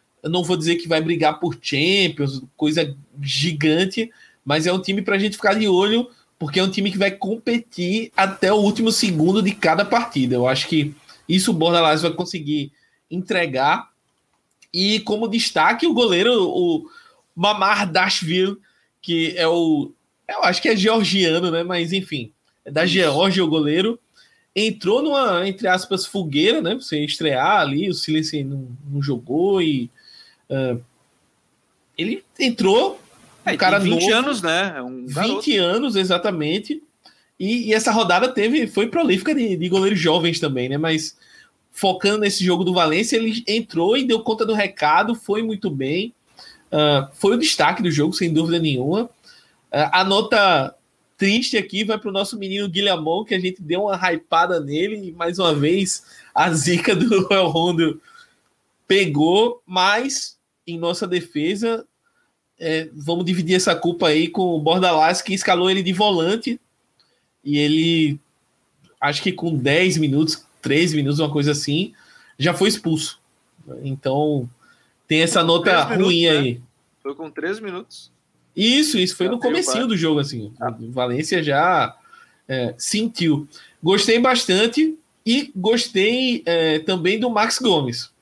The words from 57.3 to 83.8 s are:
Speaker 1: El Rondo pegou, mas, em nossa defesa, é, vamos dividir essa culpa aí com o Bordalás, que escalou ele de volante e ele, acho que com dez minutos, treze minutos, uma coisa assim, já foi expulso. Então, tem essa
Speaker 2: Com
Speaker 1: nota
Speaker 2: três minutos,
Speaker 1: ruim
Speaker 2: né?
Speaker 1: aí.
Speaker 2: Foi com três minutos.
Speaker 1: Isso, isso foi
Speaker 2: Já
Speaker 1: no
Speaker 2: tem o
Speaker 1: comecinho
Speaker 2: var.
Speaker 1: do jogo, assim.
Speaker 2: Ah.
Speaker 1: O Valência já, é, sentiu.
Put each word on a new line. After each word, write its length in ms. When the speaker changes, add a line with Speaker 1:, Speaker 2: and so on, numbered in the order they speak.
Speaker 1:
El 160
Rondo 540
pegou, 800
mas, 720
em 140
nossa 260
defesa, 800
é, 360
vamos 320
dividir 300
essa 200
culpa 320
aí 220
com 260
o 40
Bordalás, 640
que 120
escalou 360
ele 140
de 80
volante 680
e 140
ele, 600
acho 220
que 120
com 200
dez 440
minutos, 480
treze 340
minutos, 240
uma 100
coisa 220
assim, 420
já 160
foi 160
expulso. 500
Então, 680
tem 160
essa 200
Speaker 2:
Com 60
Speaker 1:
nota 160
Speaker 2:
três 260
minutos, 160
Speaker 1:
ruim 180
Speaker 2:
né? 60
Speaker 1:
aí. 320
Speaker 2:
Foi 100
com 160
três 300
minutos. 500
Speaker 1:
Isso, 420
isso 180
foi 120
Speaker 2:
Já 40
Speaker 1:
no 80
Speaker 2:
tem 100
o 20
Speaker 1:
comecinho 320
Speaker 2:
var. 40
Speaker 1:
do 100
jogo, 220
assim. 400
Speaker 2:
Ah. 200
Speaker 1:
O 120
Valência 500
já, 540
é, 300
sentiu. 680